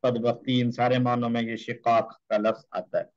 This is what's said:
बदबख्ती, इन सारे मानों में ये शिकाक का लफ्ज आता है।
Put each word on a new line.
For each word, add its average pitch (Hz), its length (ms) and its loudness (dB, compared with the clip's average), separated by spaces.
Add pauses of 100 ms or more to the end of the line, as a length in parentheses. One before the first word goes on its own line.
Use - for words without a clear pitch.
बदबख्ती, 120 560 0
इन 120 100 0
सारे 123 280 2
मानों 120 300 0
में 117 140 0
ये 113 140 -6
शिकाक 117 600 0 (140)
का 110 60 2
लफ्ज 110 360 0
आता 92 260 -4
है। 85 60 -4 (120)